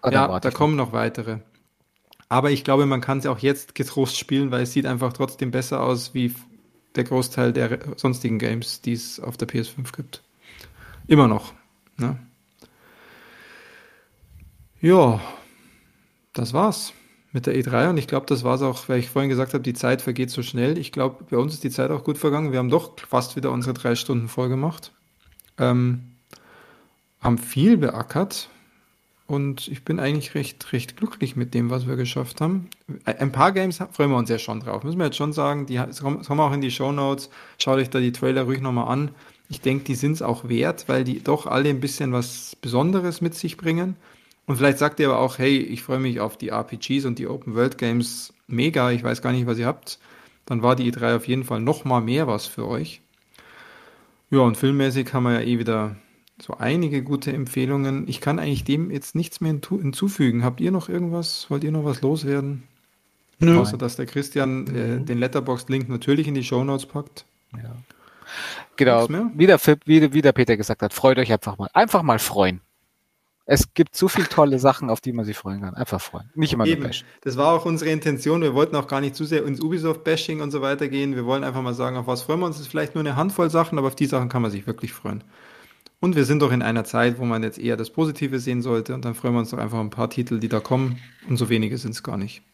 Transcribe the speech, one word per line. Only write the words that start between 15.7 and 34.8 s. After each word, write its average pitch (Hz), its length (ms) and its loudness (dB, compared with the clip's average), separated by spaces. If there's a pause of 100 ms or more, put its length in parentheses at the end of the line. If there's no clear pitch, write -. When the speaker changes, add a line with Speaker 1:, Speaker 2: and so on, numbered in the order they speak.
Speaker 2:
das 120 200 -4
war's 190 400 0 (400)
mit 123 120 -4
der 127 100 0
E 131 60 2
drei 123 280 2
und 175 80 2
ich 139 100 -2
glaub, 135 200 -2
das 127 160 0
war's 123 180 2
auch, 131 260 -2
weil 127 120 2
ich 123 100 -4
vorhin 139 200 0
gesagt 127 240 0
hab, 131 100 -2
die 123 100 -4
Zeit 127 280 0
vergeht 127 280 -4
so 123 140 -6
schnell. 131 340 0
Ich 147 140 -8
glaub, 131 380 -4
bei 123 80 0
uns 147 160 0
ist - 100 -12
die 135 60 -2
Zeit 131 220 -2
auch 143 120 -4
gut 147 140 -2
vergangen. 147 340 0
Wir 127 80 0
haben 127 100 0
doch - 300 0
fast 123 360 -2
wieder 131 160 -2
unsere 123 220 -2
drei 120 220 0
Stunden 117 320 -2
voll 127 220 -2
gemacht. 139 440 -4 (640)
Ähm, 123 540 2 (1080)
haben 120 180 0
viel 180 400 4
beackert 147 720 -2 (760)
und 139 400 -4
ich 139 160 -12
bin 165 160 -4
eigentlich 143 360 -4
recht, - 380 -8
recht 123 220 -6
glücklich - 400 -6
mit 123 180 -4
dem, 120 160 0
was 127 180 -4
wir 131 100 -4
geschafft 127 420 -6
haben. 175 300 -2 (360)
Ein, - 140 -4
ein 135 120 0
paar 143 200 4
Games 190 300 -2
ha-, 180 100 -8
freuen 143 200 2
wir 127 60 2
uns 117 120 0
ja 117 100 0
schon 110 220 -8
drauf. 107 220 -6